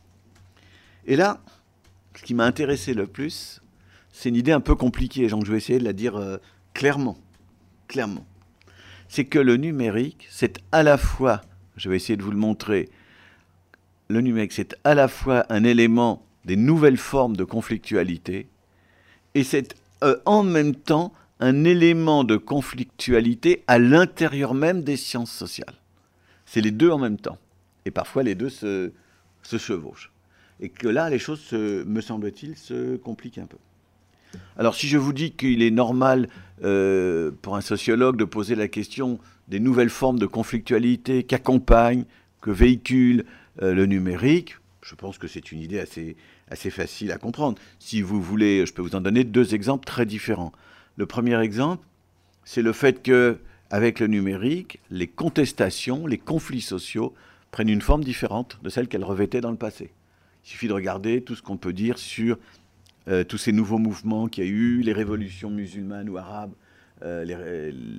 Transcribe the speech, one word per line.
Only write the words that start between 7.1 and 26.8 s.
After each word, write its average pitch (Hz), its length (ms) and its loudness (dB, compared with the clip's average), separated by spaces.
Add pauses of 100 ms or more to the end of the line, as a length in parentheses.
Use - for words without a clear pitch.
clairement. 107 400 -6 (800)
C'est 139 200 -4
que 156 120 0
le 127 180 6
numérique, 131 760 -4
c'est - 280 -2 (140)
à 156 100 6
la 147 160 6
fois, 120 440 0 (340)
je - 120 -10
vais 92 80 2
essayer 107 200 -2
de 101 80 -4
vous 101 80 -6
le 101 40 -4
montrer, 104 520 0 (1200)
le 110 140 0
numérique, 110 300 0
c'est - 300 -6
à 147 120 6
la 139 120 6
fois 127 420 0
un 107 140 2
élément 117 640 4 (200)
des 92 120 -2
nouvelles 143 400 6
formes 123 400 0
de 90 80 -2
conflictualité, 95 1040 -4 (840)
et 139 100 2
c'est, 139 320 -4 (260)
euh, 135 220 6
en 208 180 4
même 156 320 2
temps 165 380 0 (260)
un 135 260 4
élément 165 600 4
de 110 120 4
conflictualité 123 1300 0
à 123 120 6
l'intérieur 139 760 4
même 165 280 0
des 139 140 -2
sciences 120 340 -8
sociales. - 440 -12 (720)
C'est 117 160 -2
les 107 80 2
deux 151 200 4